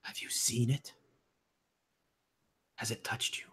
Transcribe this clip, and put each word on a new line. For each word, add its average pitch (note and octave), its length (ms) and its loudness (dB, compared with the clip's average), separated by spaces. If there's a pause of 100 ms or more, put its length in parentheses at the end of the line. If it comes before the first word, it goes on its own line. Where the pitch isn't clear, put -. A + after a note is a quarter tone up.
Have - 180 -10
you - 120 -8
seen A#2+ 400 4
it? - 240 0 (1800)
Has A2+ 140 -4
it A2+ 140 -4
touched - 340 -2
you? - 140 -8